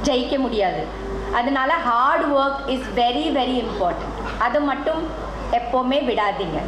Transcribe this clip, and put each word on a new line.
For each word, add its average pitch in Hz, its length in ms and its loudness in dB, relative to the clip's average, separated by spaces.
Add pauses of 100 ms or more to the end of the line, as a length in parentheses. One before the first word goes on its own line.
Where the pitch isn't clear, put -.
ஜெயிக்க 269 340 0
முடியாது. 196 480 0 (460)
அதனால 262 420 2
hard 285 640 2
work 269 340 0
is 262 120 0 (120)
very, 247 380 2
very 254 320 0
important. - 760 -4
அது 247 220 2
மட்டும் 311 460 -2 (440)
எப்பவுமே 254 540 2
விடாதீங்க. 202 640 0